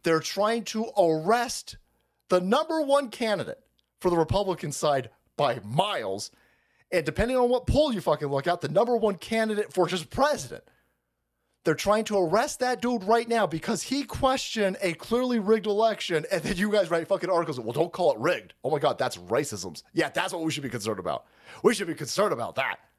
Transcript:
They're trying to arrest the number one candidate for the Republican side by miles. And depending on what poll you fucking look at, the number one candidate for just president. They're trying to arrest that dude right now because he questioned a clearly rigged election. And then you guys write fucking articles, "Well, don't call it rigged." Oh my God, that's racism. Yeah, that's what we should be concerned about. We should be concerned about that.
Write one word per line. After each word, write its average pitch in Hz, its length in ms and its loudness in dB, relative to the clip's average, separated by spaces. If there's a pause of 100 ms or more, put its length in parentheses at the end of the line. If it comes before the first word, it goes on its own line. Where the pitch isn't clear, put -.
They're 165 160 4
trying 214 460 0
to 220 220 -4 (100)
arrest 185 800 2 (520)
the 180 120 4
number 311 400 2
one 277 280 2
candidate 202 500 -2 (400)
for 180 100 0
the 175 80 2
Republican 165 540 0
side 139 380 0 (280)
by 131 260 2
miles. 120 680 -2 (600)
And 170 140 0
depending 220 320 0
on 247 120 2
what 247 180 0
poll 285 260 4
you 190 80 -2
fucking 147 260 0
look 139 200 -2
at, 175 140 0
the 131 80 -4
number 226 280 4
one 208 180 2
candidate 214 580 -2
for 180 140 4
just 175 220 -4
president. 254 540 -2 (1000)
They're 160 100 2
trying 208 320 2
to 214 120 0
arrest 196 420 2
that 247 220 0
dude 240 240 -2
right 233 220 4
now 226 200 2
because 165 340 -4
he 277 220 -4
questioned 226 800 0
a 180 120 0
clearly 240 460 0
rigged 214 260 2
election. 202 640 0
And 170 120 0
then 170 140 -2
you 202 140 0
guys 196 200 2
write 165 160 0
fucking 185 220 -2
articles, 165 300 0
"Well, 113 140 -6
don't 160 180 0
call 175 200 2
it 107 80 -4
rigged." 127 340 -2 (100)
Oh 127 60 -2
my 156 80 0
God, 143 220 0
that's 127 180 -2
racism. 92 640 -4 (100)
Yeah, 156 180 0
that's 175 220 -2
what 170 120 -6
we 160 80 0
should 143 100 -6
be 135 80 -6
concerned 107 300 -4
about. 82 260 -4 (380)
We 240 100 6
should 196 140 -4
be 160 80 -6
concerned 175 380 -2
about 113 220 -6
that. 123 220 -2 (220)